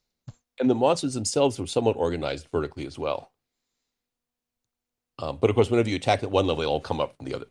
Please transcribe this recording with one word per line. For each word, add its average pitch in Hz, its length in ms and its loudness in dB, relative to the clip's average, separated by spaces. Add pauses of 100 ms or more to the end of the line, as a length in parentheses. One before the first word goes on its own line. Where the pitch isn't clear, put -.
(580)
And 127 120 4
the 123 40 4
monsters 135 380 2
themselves 127 460 0
were 92 80 -6
somewhat 113 300 0
organized 82 540 -2
vertically 76 360 -4
as 69 120 -14
well. 76 320 -4 (1900)
Um, 76 200 -6
but 104 120 4
of 104 60 -2
course, 107 140 4
whenever 117 200 2
you 98 60 0
attack 98 260 2
at 101 80 -6
one 95 160 4
level, 82 160 0
they 78 40 -2
all 73 140 0
come - 180 -4
up 73 180 -2
from 64 100 -16
the 65 80 -6
other, 62 160 -8